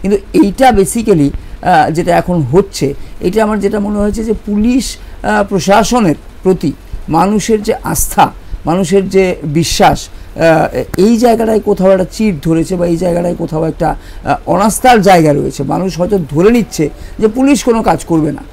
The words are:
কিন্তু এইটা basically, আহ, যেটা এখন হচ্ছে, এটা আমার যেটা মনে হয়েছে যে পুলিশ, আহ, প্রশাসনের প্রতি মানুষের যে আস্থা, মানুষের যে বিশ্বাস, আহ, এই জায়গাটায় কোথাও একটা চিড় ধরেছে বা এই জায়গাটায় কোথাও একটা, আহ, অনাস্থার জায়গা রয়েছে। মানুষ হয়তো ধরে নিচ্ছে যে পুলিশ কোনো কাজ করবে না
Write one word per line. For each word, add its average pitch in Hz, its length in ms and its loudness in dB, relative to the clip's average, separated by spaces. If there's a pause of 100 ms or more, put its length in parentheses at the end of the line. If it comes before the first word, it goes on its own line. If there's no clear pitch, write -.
কিন্তু 196 160 0 (140)
এইটা 254 380 2
basically, 196 600 2 (320)
আহ, 160 280 2
যেটা 170 260 0
এখন 170 260 0
হচ্ছে, 151 520 0 (260)
এটা 208 220 0
আমার 208 180 0
যেটা 202 200 -2
মনে 208 180 -4
হয়েছে 208 260 -2
যে 226 80 -2 (140)
পুলিশ, 220 500 0 (260)
আহ, 208 220 0
প্রশাসনের 202 720 2 (280)
প্রতি 185 300 0 (360)
মানুষের 202 540 0
যে 220 120 -2
আস্থা, - 580 0 (320)
মানুষের 185 440 0
যে 190 360 2
বিশ্বাস, 156 640 2
আহ, 160 760 0 (120)
এই 220 200 4
জায়গাটায় 220 440 2
কোথাও 190 300 2
একটা 185 220 4
চিড় 214 300 -2
ধরেছে 165 340 -2
বা 170 100 -2
এই 170 100 0
জায়গাটায় 175 380 -2
কোথাও 160 300 -4
একটা, 160 320 -2 (280)
আহ, 139 120 -2 (100)
অনাস্থার 202 560 4
জায়গা 165 300 4
রয়েছে। 143 300 -4
মানুষ 156 360 -4
হয়তো 180 200 -2 (120)
ধরে 175 200 4
নিচ্ছে 214 400 0 (280)
যে 220 100 2
পুলিশ 262 360 2
কোনো 226 180 2
কাজ - 220 0
করবে 156 280 0
না - 100 -10 (100)